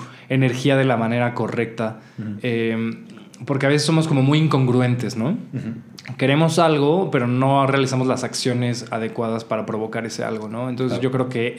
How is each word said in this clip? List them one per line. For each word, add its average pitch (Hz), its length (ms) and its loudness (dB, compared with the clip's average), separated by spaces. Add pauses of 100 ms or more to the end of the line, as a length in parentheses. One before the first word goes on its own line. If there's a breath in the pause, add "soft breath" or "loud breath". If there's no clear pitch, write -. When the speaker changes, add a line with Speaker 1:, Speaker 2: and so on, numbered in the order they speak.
(300 loud breath)
Speaker 1:
energía 135 480 2
de 135 80 4
la 123 120 4
manera 120 360 0
correcta. 113 680 -4 (180 loud breath)
Speaker 2:
Ujú. 104 240 -8
Speaker 1:
Em, 113 600 -2 (400)
porque 139 200 0
a 139 40 4
veces 147 180 4
somos 160 200 4
como 147 140 4
muy 139 160 4
incongruentes, 123 800 2
¿no? 113 120 -2
Speaker 2:
Ujú. - 880 -8
Speaker 1:
Queremos 156 420 2
algo, 156 520 4
pero 131 160 2
no 135 400 2
realizamos 135 400 2
las 127 160 0
acciones 123 680 -2
adecuadas 113 520 -4
para 110 220 -4
provocar 110 400 -6
ese 117 180 -8
algo, 110 260 -6
¿no? 120 200 -6
Entonces, 123 300 -4
Speaker 2:
Claro. 117 40 -4
Speaker 1:
yo 131 80 0
creo 127 180 -2
que 120 300 -4